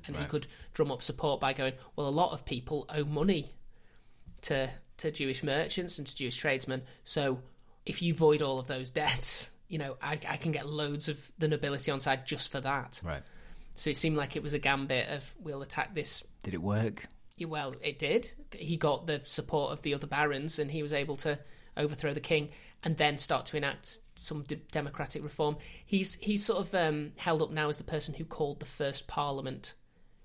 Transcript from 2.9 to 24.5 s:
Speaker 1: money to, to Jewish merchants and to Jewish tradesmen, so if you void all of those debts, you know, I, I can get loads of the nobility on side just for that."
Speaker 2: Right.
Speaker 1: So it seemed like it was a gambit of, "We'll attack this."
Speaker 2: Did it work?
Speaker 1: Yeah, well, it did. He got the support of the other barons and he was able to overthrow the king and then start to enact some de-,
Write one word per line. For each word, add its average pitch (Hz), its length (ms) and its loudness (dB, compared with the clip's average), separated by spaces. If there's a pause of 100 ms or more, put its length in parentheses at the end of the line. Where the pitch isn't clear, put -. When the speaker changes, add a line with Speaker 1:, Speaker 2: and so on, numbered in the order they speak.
Speaker 1:
money 151 480 4 (880)
to, 135 280 2 (280)
to 156 120 0
Jewish 135 320 0
merchants 160 560 0
and 143 80 -6
to - 100 -6
Jewish 127 200 -2
tradesmen, 135 460 0 (220)
so 135 360 2 (440)
if - 180 -4
you 170 120 4
void 151 280 8
all 135 160 2
of 127 100 -4
those 131 220 -4
debts, - 600 2 (180)
you 160 100 -2
know, 139 220 -4
I, 143 120 -2 (160)
I - 100 0
can 160 140 0
get 143 140 -2
loads 151 420 -2
of 143 100 -4 (200)
the 156 100 4
nobility 143 420 2
on 139 100 0
side 131 260 2
just - 240 -2
for 139 100 -2
that." 135 440 -2
Speaker 2:
Right. 76 180 -4 (520)
Speaker 1:
So - 160 0
it 139 80 2
seemed 156 180 4
like 143 180 0
it 147 80 -2
was 147 120 -2
a 143 40 0
gambit 135 520 2
of, 139 280 -6
"We'll 143 240 -6
attack 165 320 -4
this." - 300 -4 (180)
Speaker 2:
Did 95 120 -4
it 82 80 -4
work? 104 440 0 (300)
Speaker 1:
Yeah, 165 120 -6
well, 147 340 -4
it 147 160 -2
did. 165 340 2 (200)
He 165 260 -2
got 147 280 4
the 151 180 0
support 143 480 0
of 147 100 -6
the 143 120 0
other 139 120 -2
barons 143 520 2
and 143 120 0
he 151 120 -2
was 147 120 -2
able 143 240 0
to 147 200 2 (380)
overthrow 147 380 0
the 147 60 -2
king 147 280 4 (340)
and 160 140 2
then 147 220 4
start - 280 0
to - 100 -4
enact - 440 -2 (160)
some 151 260 -4
de-, 151 140 -4